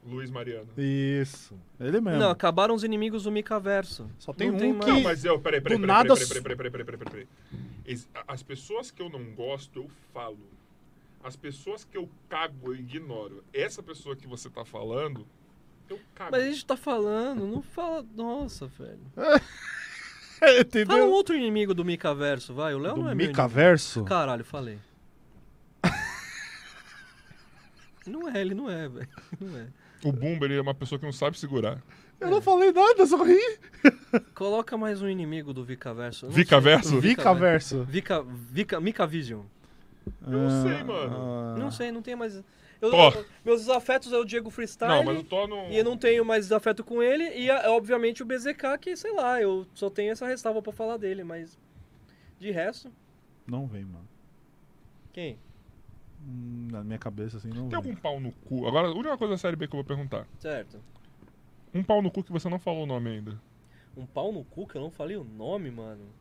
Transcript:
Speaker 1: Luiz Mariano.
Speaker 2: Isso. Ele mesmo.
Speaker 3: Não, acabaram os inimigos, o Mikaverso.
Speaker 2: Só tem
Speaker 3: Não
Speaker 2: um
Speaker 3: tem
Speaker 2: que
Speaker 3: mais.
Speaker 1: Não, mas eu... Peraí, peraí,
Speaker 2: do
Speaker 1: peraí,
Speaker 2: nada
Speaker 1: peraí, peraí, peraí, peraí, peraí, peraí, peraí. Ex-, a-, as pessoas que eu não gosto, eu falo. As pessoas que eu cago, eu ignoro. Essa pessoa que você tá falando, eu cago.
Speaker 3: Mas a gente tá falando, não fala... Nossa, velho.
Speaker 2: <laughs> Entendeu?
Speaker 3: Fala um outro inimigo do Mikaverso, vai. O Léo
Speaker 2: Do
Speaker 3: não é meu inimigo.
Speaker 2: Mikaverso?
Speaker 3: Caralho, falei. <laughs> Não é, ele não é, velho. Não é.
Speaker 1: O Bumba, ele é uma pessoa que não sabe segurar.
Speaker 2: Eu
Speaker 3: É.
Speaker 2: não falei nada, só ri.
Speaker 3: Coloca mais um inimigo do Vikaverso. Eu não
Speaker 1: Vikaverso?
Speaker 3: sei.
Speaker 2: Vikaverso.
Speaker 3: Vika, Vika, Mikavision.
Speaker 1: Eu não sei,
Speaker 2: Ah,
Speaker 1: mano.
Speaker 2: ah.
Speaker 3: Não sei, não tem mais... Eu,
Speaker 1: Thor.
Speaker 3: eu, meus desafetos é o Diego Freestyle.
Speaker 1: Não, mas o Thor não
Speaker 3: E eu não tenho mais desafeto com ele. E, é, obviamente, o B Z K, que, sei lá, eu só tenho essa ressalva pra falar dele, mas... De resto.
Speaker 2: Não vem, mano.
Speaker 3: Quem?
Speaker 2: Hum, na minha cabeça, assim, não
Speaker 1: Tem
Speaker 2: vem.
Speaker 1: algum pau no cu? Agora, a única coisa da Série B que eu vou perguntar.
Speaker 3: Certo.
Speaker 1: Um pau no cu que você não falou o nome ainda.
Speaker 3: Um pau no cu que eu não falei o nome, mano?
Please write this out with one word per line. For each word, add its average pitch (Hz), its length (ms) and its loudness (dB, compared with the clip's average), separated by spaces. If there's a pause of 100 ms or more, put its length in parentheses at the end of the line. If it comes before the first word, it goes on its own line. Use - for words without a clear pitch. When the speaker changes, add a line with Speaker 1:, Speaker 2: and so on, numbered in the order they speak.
Speaker 1:
Luiz 127 240 -10
Mariano. 117 380 -10 (100)
Speaker 2:
Isso. 139 800 -2 (220)
Ele 151 200 0
mesmo. 196 200 2
Speaker 3:
Não, 202 100 6
acabaram 180 420 2
os 220 120 -2
inimigos, 214 420 -2
o 208 60 -2
Mikaverso. 202 760 -2 (120)
Speaker 2:
Só - 120 -12
tem 185 180 0
Speaker 3:
Não 202 40 0
Speaker 2:
um 190 60 0
Speaker 3:
tem 247 120 4
Speaker 2:
que 208 60 0
Speaker 3:
mais. 214 160 6
Speaker 1:
Não, 269 80 6
mas 160 220 0
eu... 165 160 4
Peraí, 151 200 0
peraí, 175 180 2
Speaker 2:
do - 60 0
Speaker 1:
peraí, 190 120 6
Speaker 2:
nada 247 180 8
Speaker 1:
peraí, 127 140 0
peraí, 127 160 -4
peraí, 127 120 -6
peraí, 123 280 -8
peraí, 113 140 -12
peraí, 110 120 -12
peraí. 101 180 -14 (560)
Ex-, 120 300 -12
a-, 120 180 -12
as 127 120 -12
pessoas 214 480 -10
que - 100 -14
eu 175 80 -10
não 131 140 -12 (100)
gosto, 131 460 -8
eu 139 100 -12 (240)
falo. 113 240 -12 (840)
As 131 100 -12
pessoas 151 500 -12
que - 140 -12
eu - 100 -10 (200)
cago, 147 440 -6
eu 131 40 -6
ignoro. 120 680 -12 (100)
Essa 190 300 -4
pessoa 147 320 -14
que 139 140 -20
você 123 200 -14
tá 120 160 -14
falando, 117 640 -8 (640)
eu 196 80 -10 (160)
cago. 185 160 -10
Speaker 3:
Mas 262 140 2
a - 20 0
gente 285 180 -4
tá 262 120 -2
falando, 226 680 -2
não 220 160 -4
fala... 320 540 -6
Nossa, 233 540 -8
velho. 123 320 -16 (160)
Speaker 2:
<laughs> - 1400 4
Entendeu? 220 260 4 (120)
Speaker 3:
Fala 427 100 8
um - 40 6
outro 392 220 4
inimigo 214 400 2
do 175 100 -2
Mikaverso, 143 680 -2
vai. 147 200 -2
O 139 40 -4
Léo 156 160 -4
Speaker 2:
Do - 60 -2
Speaker 3:
não 131 100 -2
é 127 40 -2
meu - 100 2
inimigo. - 80 0
Speaker 2:
Mikaverso? 135 720 6
Speaker 3:
Caralho, 135 400 0
falei. 120 340 -12 (1040)
<laughs> - 240 0 (2000)
Não 311 220 -8
é, 233 120 -4
ele 190 140 -2
não 240 160 -6
é, 160 180 -8
velho. 127 200 -12 (320)
Não 185 180 -10
é. 113 80 -12 (380)
Speaker 1:
O 143 80 2
Bumba, 147 340 -2
ele 139 100 0
é 139 40 0
uma 135 140 -2
pessoa 135 240 -8
que 139 60 -10
não 147 80 -6
sabe 143 260 -2
segurar. 127 440 -2 (380)
Speaker 2:
Eu 370 80 -2
Speaker 3:
É. - 20 2
Speaker 2:
não 403 100 4
falei 381 300 6
nada, 392 340 8
só 285 200 4
ri. 359 160 10 (920)
Speaker 3:
Coloca 220 420 -4
mais 214 260 -6
um 202 60 -6
inimigo 160 440 -8
do 127 120 -10
Vikaverso. 120 600 -12
Eu - 20 -12
não 147 80 2
Speaker 1:
Vikaverso? 156 540 10
Speaker 3:
sei. 135 100 6
Speaker 2:
Vikaverso. 170 840 4
Speaker 3:
Vika, 160 380 -2
Vika, 127 580 -4
Mikavision. 156 600 -2 (840)
Speaker 1:
Eu 127 140 -8
não 135 240 2
sei, 131 180 0
Speaker 2:
Ah, - 40 -8
Speaker 1:
mano. 151 320 -4
Speaker 2:
ah. 120 420 -6
Speaker 3:
Não 269 140 -4
sei, 240 180 -6
não 233 100 -8
tem 247 140 -10
mais... 226 220 -8 (440)
Eu, 220 100 4
Speaker 1:
Thor. 170 260 8
Speaker 3:
eu, 214 80 -8 (200)
meus 233 180 2
desafetos 254 500 -2
é 240 60 0
o 233 60 0
Diego 226 260 -6
Freestyle. 233 420 -6
Speaker 1:
Não, 143 100 6
mas - 160 0
o - 60 -10
Thor 196 240 -4
não 196 220 -8
Speaker 3:
E 208 80 -2
eu 220 60 4
não 240 120 -2
tenho 233 280 4
mais 220 200 0
desafeto 214 400 0
com 233 180 -2
ele. 277 220 2 (120)
E, 247 140 0
é, 254 200 4
obviamente, 233 520 2
o 240 40 -10
B 254 120 -4
Z 277 160 -4
K, 285 240 -4
que, 359 180 -6
sei 427 180 -8
lá, 247 280 0
eu 190 320 0
só 196 160 -4
tenho 208 220 -4
essa 233 160 -8
ressalva 226 340 -4
pra 208 100 -10
falar 226 240 -6
dele, 196 280 -6
mas... 165 340 -12 (800)
De 196 140 -8
resto. 196 400 -4 (540)
Speaker 2:
Não 127 200 -6
vem, 101 180 -10
mano. 90 220 -16 (1080)
Speaker 3:
Quem? 143 260 -10 (880)
Speaker 2:
Hum, 120 440 -10
na 107 100 -10
minha 107 160 -8
cabeça, 110 380 -10
assim, 110 120 -12
não 120 200 -8
Speaker 1:
Tem - 0 -
Speaker 2:
vem. 208 80 -6
Speaker 1:
algum 269 180 -6
pau 147 260 -6
no 123 120 -8
cu? 127 340 -6
Agora, 156 220 2
a 165 40 -2
única 254 240 -4
coisa 214 180 -2
da 180 40 -6
Série 175 180 -2
B 151 120 -6
que 139 60 -12
eu 143 40 -4
vou 139 60 -6
perguntar. 139 420 -6 (120)
Speaker 3:
Certo. 123 400 -10 (960)
Speaker 1:
Um 185 120 0
pau 208 180 4
no 185 80 2
cu 196 120 -4
que 180 100 -8
você 170 160 -2
não 180 100 -4
falou 165 240 -4
o 151 40 -6
nome 120 240 -4
ainda. 107 300 -10 (560)
Speaker 3:
Um 131 80 -14
pau 156 280 -6
no 160 120 -10
cu - 220 -14
que - 100 -16
eu 135 60 -8
não 160 80 -10
falei 170 260 -10
o 180 80 -10
nome, 127 460 -8
mano? 110 320 -14 (180)